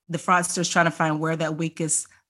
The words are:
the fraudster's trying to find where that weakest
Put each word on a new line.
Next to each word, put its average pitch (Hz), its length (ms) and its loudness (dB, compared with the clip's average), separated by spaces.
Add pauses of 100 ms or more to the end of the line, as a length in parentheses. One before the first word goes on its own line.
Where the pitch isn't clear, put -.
the 170 100 -6
fraudster's 180 500 0
trying 175 160 4
to 165 80 4
find 156 260 0
where 160 160 0
that 160 220 -2
weakest 160 500 -2 (240)